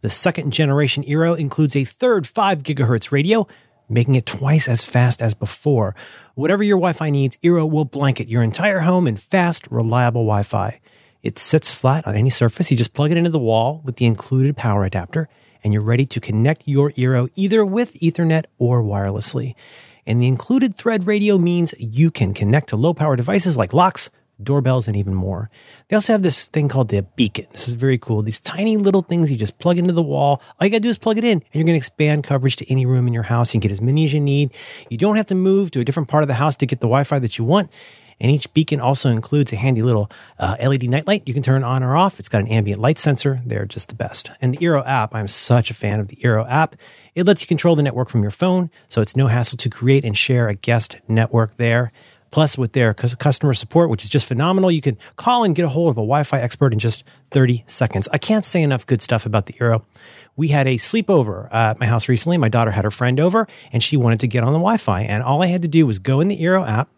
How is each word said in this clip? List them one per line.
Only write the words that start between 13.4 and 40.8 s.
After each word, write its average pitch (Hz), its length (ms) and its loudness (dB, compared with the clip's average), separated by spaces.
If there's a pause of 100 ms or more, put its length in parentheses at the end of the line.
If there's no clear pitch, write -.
with 131 120 -8
the 123 100 0
included 131 500 0
power 101 280 0
adapter, 95 440 -4 (360)
and 107 80 0
you're 107 100 0
ready 120 240 0
to 117 140 -8
connect 120 480 -2
your 143 240 2
Eero 127 420 0
either 202 300 2
with 220 300 -4
Ethernet 160 500 0 (140)
or 123 240 2
wirelessly. 107 720 -4 (520)
And 120 160 0
the 127 60 2
included 226 460 0
Thread 220 320 -2
radio 208 320 2
means 175 400 0
you 120 320 2
can 101 240 -2
connect 117 340 0
to - 80 -4
low-power 147 400 0
devices 170 400 0
like 107 160 -2
locks, 180 380 2 (300)
doorbells, 131 460 0
and 107 120 -2
even 95 160 -2
more. 95 340 -4 (400)
They 208 80 0
also 214 160 0
have 208 100 2
this 170 240 0
thing 147 220 0
called 123 220 0
the 101 120 0 (140)
Beacon. - 360 -2
This - 160 -6
is 120 60 -4
very 127 220 0
cool. 113 240 -2
These 110 180 -4
tiny 208 380 -2
little 196 240 2
things 170 300 0
you 131 80 0
just 107 200 -4
plug 175 200 0
into 175 160 0
the 170 80 0
wall. 143 400 0 (180)
All 180 60 2
you 202 40 2
gotta 220 120 0
do 240 80 0
is 208 80 -4
plug 220 180 -2
it 226 80 -2
in, 226 140 2
and - 160 -12
you're 156 100 0
gonna 165 140 2
expand 151 440 0
coverage 135 340 0
to - 140 -10
any 131 140 0
room 127 220 2
in 120 80 0
your 117 80 -2
house. 117 320 0
You 113 60 2
can 107 80 0
get 98 40 -2
as 101 80 -6
many 135 240 2
as 143 80 0
you 151 80 0
need. 143 320 0 (380)
You 117 80 -6
don't 208 180 2
have 214 120 0
to 196 60 -2
move 190 360 2
to 131 100 -4
a 120 40 0
different 139 260 -2
part 151 120 -6
of 143 60 -4
the 135 60 -2
house 143 220 0
to 139 100 -2
get 123 140 -6
the 123 60 -2
Wi-Fi 139 320 0
that 120 200 -6
you 117 60 -4
want. 170 280 0 (460)
And 120 120 0
each 143 240 -2
beacon 151 260 0
also 135 300 0
includes 127 420 -2
a 113 40 -6
handy 113 260 0
little, 110 280 0 (280)
uh, 95 200 -2
L 135 140 0
E 139 60 -2
D 123 80 -4